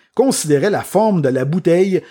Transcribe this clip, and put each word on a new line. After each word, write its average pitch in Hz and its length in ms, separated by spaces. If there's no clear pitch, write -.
considérait 160 540
la 135 140
forme 196 400
de 131 60
la 131 140
bouteille 175 680